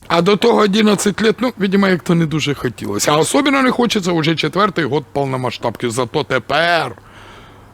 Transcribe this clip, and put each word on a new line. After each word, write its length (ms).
А 140
до 160
того 240
одинадцять 600
лет, 200
ну, 160
видимо, 300
як-то 280
не 100
дуже 280
хотілося. 580
А 60
особливо 440
не 100
хочеться 400
вже 240
четвертий 500
год 280
повномасштабки. 760
Зато 340
тепер, 680